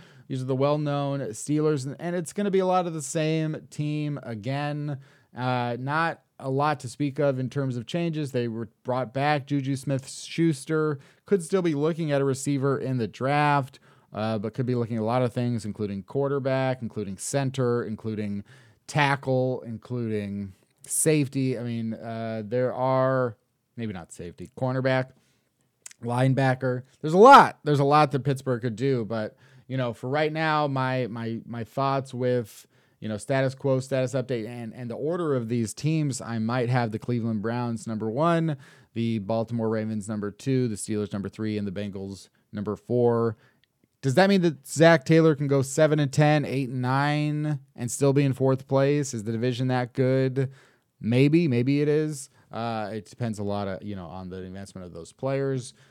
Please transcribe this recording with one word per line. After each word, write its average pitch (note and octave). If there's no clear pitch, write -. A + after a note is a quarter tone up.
these C3
are B2+
the C3
well-known C#3+
Steelers, D3
and, C#3+
and F3
it's F3+
gonna G3+
be F#3+
a F#3
lot F3+
of E3
the D#3
same D#3
team D3+
again. C#3
Uh, B2
not D3+
a C3+
lot C#3+
to B2+
speak C#3+
of C#3
in C3
terms C3
of A#2
changes. D#3
They A#2+
were A2+
brought B2
back C#3
Juju C#3
Smith-Schuster, D3+
could G3
still F#3+
be E3+
looking D#3
at C#3
a C#3
receiver C3+
in C3
the A2+
draft, C#3+
uh, A2
but A2
could C3
be B2
looking A#2+
at A2
a -
lot B2+
of B2
things, A#2+
including G2+
quarterback, C3
including G2+
center, B2+
including G#2
tackle, C3
including G#2
safety. C3+
I A#2+
mean, A#2
uh, A2+
there B2
are, C3
maybe A2+
not E2+
safety, F2
cornerback, C3
linebacker. B2+
There's D#3
a F3+
lot. A#3
There's D3
a -
lot C#3+
that C#3
Pittsburgh C3
could A#2
do, B2
but, G#2+
you B2+
know, A#2+
for B2+
right D#3
now, D#3
my, C3
my, A2+
my A#2
thoughts C3+
with, B2
you G#2+
know, A2
status C3+
quo, C3
status C3
update, B2+
and, A#2+
and A#2+
the A2+
order D#3
of A#2+
these A2+
teams, D3
I A2+
might A#2
have B2
the G#2+
Cleveland A2+
Browns A#2
number A2
one, D#3+
the A2+
Baltimore A2+
Ravens G#2+
number G#2
two, C3
the G#2+
Steelers G#2
number G2
three, G#2+
and G2+
the G2
Bengals G2
number G#2
four. A#2
Does C3+
that F#3+
mean G3
that E3
Zach D#3+
Taylor D#3+
can C#3+
go C3+
seven D3+
and C#3+
ten, D3+
eight B2+
and B2+
nine, D3
and A#2+
still C#3
be C#3+
in C3+
fourth C3
place? C#3
Is A2
the A2+
division B2
that B2
good? C3
Maybe, D3
maybe C3
it D3
is. D3+
Uh, A2+
it A2
depends A2
a G#2
lot G2+
of, F#2
you G2+
know, F2+
on F#2
the F#2
advancement F#2
of F2
those E2+
players. C3+